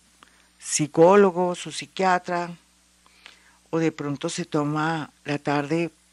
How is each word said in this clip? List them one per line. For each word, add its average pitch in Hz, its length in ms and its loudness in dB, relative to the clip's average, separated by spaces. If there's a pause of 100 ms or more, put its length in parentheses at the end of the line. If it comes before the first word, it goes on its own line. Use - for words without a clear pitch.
(580)
psicólogo, 180 960 4
su 165 180 -14
psiquiatra, 175 800 -2 (1200)
o 160 80 -2
de 160 140 0
pronto 143 360 -6
se 170 160 -6
toma 151 680 -4 (120)
la 143 140 -4
tarde 147 540 -2 (220)